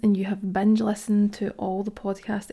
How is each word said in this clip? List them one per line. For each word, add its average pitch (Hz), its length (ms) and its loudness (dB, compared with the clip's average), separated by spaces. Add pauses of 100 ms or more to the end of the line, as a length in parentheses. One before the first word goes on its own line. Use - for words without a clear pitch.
and 208 140 4
you 190 100 -2
have 196 260 -4
binge 208 280 4
listened 208 540 2
to 202 180 -4
all 190 300 -4
the 208 80 -6
podcast 202 640 -6